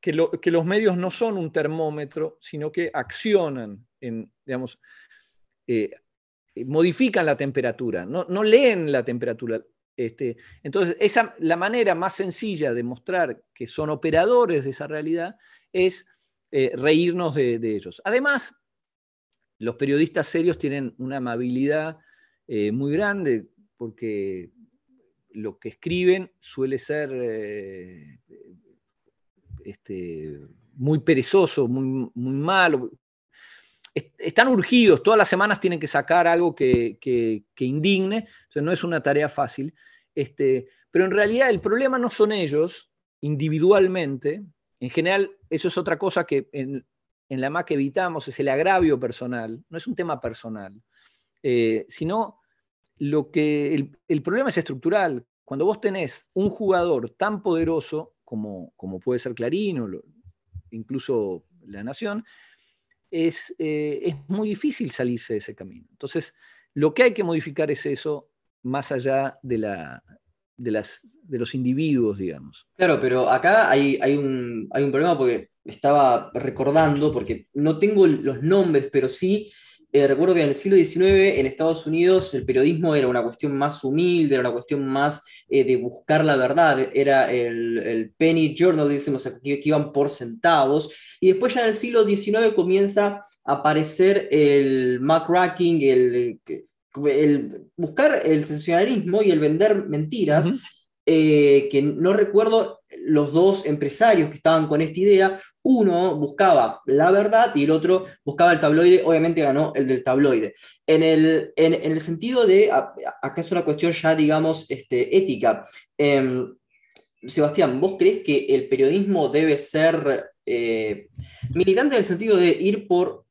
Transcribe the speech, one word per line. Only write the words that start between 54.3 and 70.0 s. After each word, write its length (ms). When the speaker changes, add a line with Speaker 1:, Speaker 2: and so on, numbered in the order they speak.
Speaker 1:
es 80
estructural. 680
Cuando 220
vos 140
tenés 520
un 160
jugador 640
tan 320
poderoso 720
como, 500
como 240
puede 200
ser 160
Clarín 460
o 60
lo, 160
incluso 720
La 180
Nación, 400
es, 480
eh, 440
es 120
muy 200
difícil 420
salirse 440
de 60
ese 140
camino. 360
Entonces, 440
lo 220
que 80
hay 100
que 100
modificar 480
es 160
eso, 440
más 280
allá 520
de 160
la, 440